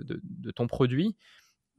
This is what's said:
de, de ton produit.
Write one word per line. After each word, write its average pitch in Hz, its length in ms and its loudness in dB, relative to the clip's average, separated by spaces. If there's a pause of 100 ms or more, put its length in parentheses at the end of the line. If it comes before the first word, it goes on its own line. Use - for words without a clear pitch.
de, - 200 -6
de - 280 -10
ton 120 160 0
produit. 139 480 2 (640)